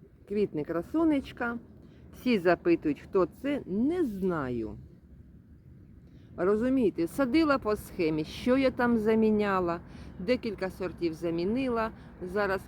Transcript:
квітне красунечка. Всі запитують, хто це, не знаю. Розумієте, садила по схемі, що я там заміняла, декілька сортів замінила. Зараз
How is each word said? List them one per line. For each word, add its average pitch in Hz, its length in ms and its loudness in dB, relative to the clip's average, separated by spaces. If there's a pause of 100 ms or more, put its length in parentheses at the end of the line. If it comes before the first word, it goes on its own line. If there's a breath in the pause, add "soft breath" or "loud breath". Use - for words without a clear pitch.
(280)
квітне 196 360 0
красунечка. 254 960 0 (540 loud breath)
Всі 240 260 0
запитують, 165 640 2
хто 185 260 2
це, 277 400 -6
не 285 400 0
знаю. 143 720 -4 (1600 loud breath)
Розумієте, 214 680 2
садила 277 520 2
по 214 180 0
схемі, 156 480 -2
що - 320 0
я 262 140 4
там 240 280 2
заміняла, 208 800 2 (380 loud breath)
декілька 190 520 -2
сортів 170 440 -4
замінила. 220 760 -2 (420 loud breath)
Зараз 196 360 0